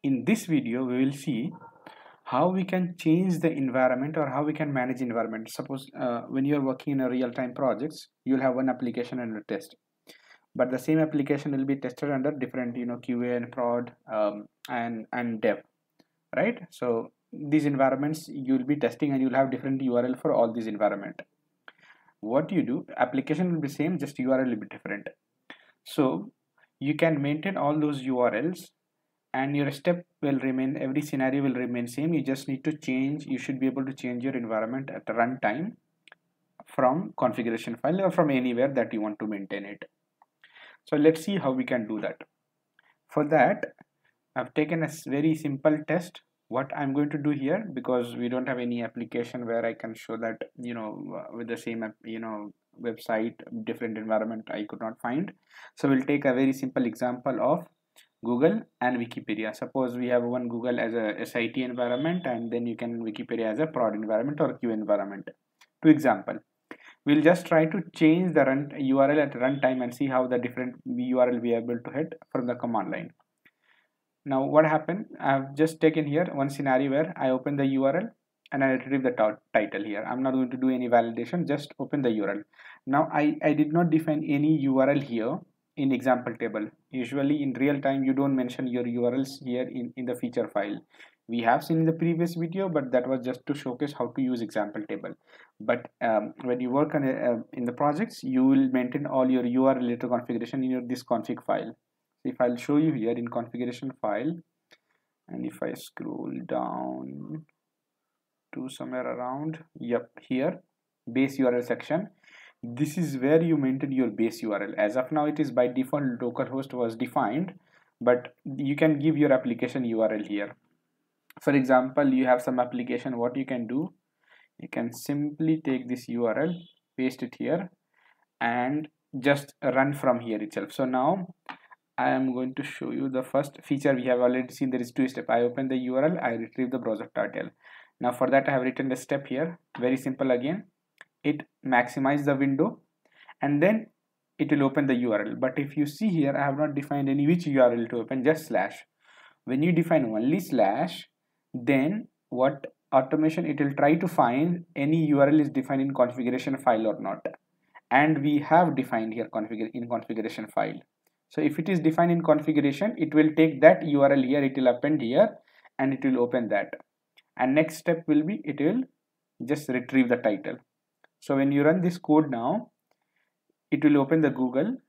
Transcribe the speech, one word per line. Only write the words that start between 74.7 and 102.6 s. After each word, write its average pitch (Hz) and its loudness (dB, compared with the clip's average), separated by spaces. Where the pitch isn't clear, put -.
I've 139 0
just 160 2
taken 156 4
here 151 0
one 139 -2
scenario 139 2
where 160 0
I 135 0
open 131 -2
the 139 2
U 135 2
R 139 4
L 226 -2
and 135 0
I 135 4
retrieve 131 -2
the 123 2
ti-, 107 2
title 104 0
here. 104 -6
I'm 123 -6
not 131 0
going 131 0
to 135 -8
do 131 0
any 127 0
validation, 120 2
just 143 -2
open 139 -2
the 123 4
U 107 0
R 98 -2
L. 104 -6
Now 139 2
I, 147 2
I 151 4
did 151 2
not 170 4
define 156 2
any 147 4
U 135 4
R 135 6
L 143 2
here 123 -4
in 135 0
example 120 0
table. 107 -4
Usually 139 -2
in 139 -2
real 139 0
time 135 0
you 131 2
don't 139 2
mention 127 -2
your 123 -2
U 120 0
R 120 2
Ls 131 -4
here 123 -2
in, 120 -8
in 127 -6
the 123 -2
feature 117 -4
file. 104 -4
We 117 -2
have 127 4
seen 165 0
in 160 4
the 160 4
previous 170 0
video, 170 -4
but 143 -2
that 123 2
was 127 -2
just 123 -8
to 143 -2
showcase 139 -6
how 120 -4
to 127 -6
use 127 0
example 107 -4
table. 98 -8
But, 120 -2
um, 107 0
when 123 -2
you 123 -2
work 151 0
on 139 0
a, 131 0
uh, 120 0
in 123 -6
the 120 -2
projects, 147 -2
you 131 2
will 135 6
maintain 127 -2
all 131 2
your 123 2
U 127 4
R 135 4
L 123 -2
related 120 -2
configuration 120 -4
in 127 -2
your 127 -2
this 123 -6
config 117 -4
file. 107 -4
If 127 -6
I'll 123 2
show 143 0